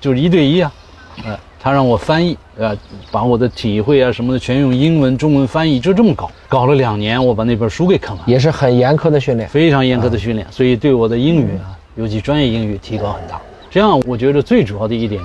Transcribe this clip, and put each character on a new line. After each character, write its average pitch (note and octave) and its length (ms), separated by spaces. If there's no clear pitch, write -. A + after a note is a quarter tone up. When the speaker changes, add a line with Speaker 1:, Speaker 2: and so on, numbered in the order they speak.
Speaker 1:
就 C#3 100
是 B2+ 80
一 D#3 80
对 F3 160
一 D3+ 160
啊， D#3 120
呃， G#2+ 160
他 C3+ 120
让 C#3 160
我 A#2 80
翻 D#3+ 300
译， E3+ 100
呃， G#2+ 180
把 A2 120
我 A#2+ 140
的 B2 120
体 G#2+ 300
会 C3+ 220
啊 B2 100
什 A#2+ 140
么 B2+ 80
的 B2+ 60
全 B2+ 200
用 C3+ 140
英 D#3 260
文、 C3 160
中 D3 200
文 C3+ 120
翻 D#3+ 220
译， C3 100
就 F3 140
这 G#3+ 100
么 G3+ 120
搞， - 160
搞 B2+ 160
了 C#3 80
两 B2 240
年， A2+ 260
我 B2 120
把 A2 80
那 A#2 120
本 A2 140
书 D#3+ 160
给 F3+ 140
啃 G2 180
完。 - 100
Speaker 2:
也 B2 120
是 C#3+ 100
很 B2+ 260
严 B2+ 220
苛 D#3+ 140
的 D3 80
训 B2+ 180
练。 G#2+ 100
Speaker 1:
非 D#3+ 220
常 C3+ 160
严 B2+ 160
苛 A#2+ 80
的 A#2 80
训 A2 180
练， G2 120
Speaker 2:
啊。 - 20
Speaker 1:
所 - 160
以 B2+ 100
对 C#3 160
我 A#2 160
的 A#2 80
英 C#3+ 200
语 A#2 240
啊， F#2+ 100
Speaker 2:
嗯。 F#2+ 60
Speaker 1:
尤 A2+ 60
其 A2 120
专 D3 220
业 C3+ 60
英 A2+ 180
语 G2+ 140
提 - 180
高 G#2 160
很 G2 140
大。 - 120
这 F#3 100
样 G3 280
我 B2 100
觉 C3 160
得 C#3+ 80
最 A#3 220
主 G2+ 160
要 A2 80
的 A#2 80
一 A2+ 120
点 G2+ 180